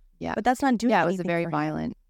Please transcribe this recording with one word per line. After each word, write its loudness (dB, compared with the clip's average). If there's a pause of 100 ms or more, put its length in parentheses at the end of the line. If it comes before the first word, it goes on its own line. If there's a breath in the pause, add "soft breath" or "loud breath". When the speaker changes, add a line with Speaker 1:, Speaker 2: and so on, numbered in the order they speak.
(200)
Speaker 1:
Yeah. -6
Speaker 2:
But -4
that's 2
not 2
doing 0
Speaker 1:
Yeah, 4
it 2
was 0
a -6
Speaker 2:
anything -4
Speaker 1:
very 0
Speaker 2:
for -4
him. -6
Speaker 1:
violent, -4 (120)